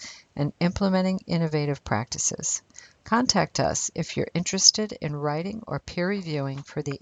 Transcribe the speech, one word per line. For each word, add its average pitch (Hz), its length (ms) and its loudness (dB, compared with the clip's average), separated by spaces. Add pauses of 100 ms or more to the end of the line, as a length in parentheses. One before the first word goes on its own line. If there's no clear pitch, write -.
(360)
and 147 240 0
implementing 185 680 2
innovative 151 560 0
practices. - 800 -2 (420)
Contact 202 560 2
us - 340 2
if - 240 -4
you're 143 160 0
interested 196 600 2
in 147 220 -4
writing 156 520 -4
or 143 120 -4
peer - 280 -2
reviewing 151 560 -2
for - 180 -6
the 143 200 -4